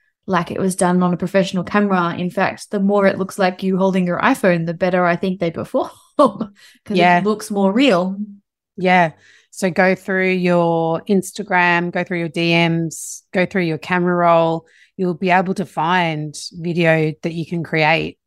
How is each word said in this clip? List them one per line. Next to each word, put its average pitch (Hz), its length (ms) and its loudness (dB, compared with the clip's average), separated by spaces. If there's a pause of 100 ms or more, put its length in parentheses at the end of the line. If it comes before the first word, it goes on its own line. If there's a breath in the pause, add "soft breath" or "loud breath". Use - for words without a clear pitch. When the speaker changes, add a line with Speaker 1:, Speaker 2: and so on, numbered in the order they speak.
(260)
Speaker 1:
like 170 240 -2
it - 100 -6
was 185 160 -2
done 180 260 2
on 180 100 0
a 170 40 -2
professional 185 480 -2
camera. 185 520 0
In 175 140 -6
fact, - 400 -4
the 208 100 -4
more 196 260 2
it - 120 2
looks 185 200 -6
like 185 240 0
you 190 140 0
holding 185 300 0
your 175 140 -4
iPhone, 185 460 2
the 170 80 -4
better 180 300 0
I 175 120 2
think 190 240 -4
they 170 100 -2
perform 262 400 -4 (140)
<laughs> - 140 -16
'cause 233 320 2 (400 soft breath)
Speaker 2:
Yeah. 175 280 4
Speaker 1:
it 180 60 0
looks 208 260 -4
more 196 220 0
real. 196 440 2 (600)
Speaker 2:
Yeah. 180 360 2 (380 soft breath)
So 185 200 -4
go 185 240 2
through 185 360 -2
your 170 800 0
Instagram, 175 840 0
go 180 140 -4
through 175 160 -6
your 170 80 -4
D 170 240 0 (160)
Ms, 165 540 -6 (100)
go 185 140 2
through 185 160 -2
your 160 160 -2
camera 180 360 0
roll. 165 520 2 (300 soft breath)
You'll 180 180 -2
be 180 160 -2
able 185 240 2
to 190 100 -4
find 160 720 -2 (160)
video 160 720 0
that 165 100 -4
you 165 140 -8
can 170 180 -6
create 156 640 0